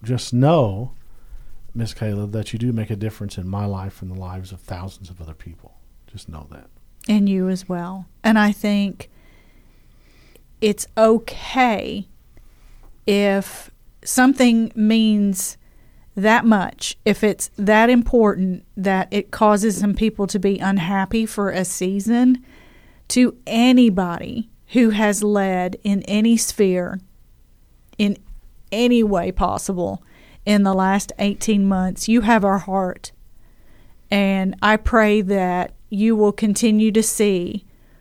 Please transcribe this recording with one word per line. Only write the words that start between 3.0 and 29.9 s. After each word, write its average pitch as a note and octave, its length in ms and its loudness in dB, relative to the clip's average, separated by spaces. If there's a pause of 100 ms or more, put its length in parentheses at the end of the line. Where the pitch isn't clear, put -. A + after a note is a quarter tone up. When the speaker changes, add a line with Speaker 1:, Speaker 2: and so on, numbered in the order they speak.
Speaker 1:
in F#2 100 -8
my G2+ 180 -6
life G2 360 -8
and F#2 80 -12
the F#2 100 -12
lives F#2 340 -12
of F2+ 80 -20
thousands F#2 480 -14
of F2 100 -20
other D#2+ 140 -16
people. - 400 -20 (340)
Just - 220 -20
know D2+ 220 -18
that. - 160 -20 (400)
Speaker 2:
And G#3 200 2
you F#3+ 220 0
as F#3 180 -6
well. F3+ 380 -8 (180)
And A3 160 4
I G#3 120 2
think G3+ 580 -4 (1500)
it's G#3 260 -2 (100)
okay A3+ 1120 0 (1000)
if G3+ 640 -2 (320)
something B3 720 2
means G#3+ 840 0 (580)
that G#3+ 300 2
much, - 600 0
if G#3 180 0
it's G3+ 340 -2
that G#3+ 320 4
important G#3+ 760 2 (120)
that F#3+ 320 -2
it G3+ 220 -4
causes G#3 460 2
some G3+ 180 0
people G#3+ 320 -2
to G#3 100 -4
be G3 220 0
unhappy G3 680 -2
for G3+ 240 -4
a F#3 160 -4
season, A3 800 0 (640)
to - 280 2 (120)
anybody A3+ 1000 2 (240)
who A3+ 180 4
has G#3 320 0
led F#3+ 600 0
in G3+ 200 -2
any A3 340 2
sphere, F#3 640 0 (1000)
in G3+ 200 0 (540)
any A#3+ 300 2
way F#3+ 300 0
possible F#3 720 -4 (420)